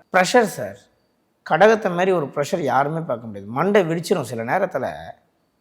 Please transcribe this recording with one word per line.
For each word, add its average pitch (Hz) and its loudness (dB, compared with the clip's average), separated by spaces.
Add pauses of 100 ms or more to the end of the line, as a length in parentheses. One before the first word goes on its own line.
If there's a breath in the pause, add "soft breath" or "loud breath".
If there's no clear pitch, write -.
(120)
ப்ரெஷர் 190 4
சார், 104 -10 (720)
கடகத்தை 208 4
மாதிரி 180 2
ஒரு 165 2
ப்ரெஷர் 151 -4
யாருமே 143 0
பார்க்க 123 -6
முடியாது. 101 -12
மண்டை 190 2
வெடிச்சிடும் 156 -2
சில 113 -6
நேரத்துல, 139 -4 (720)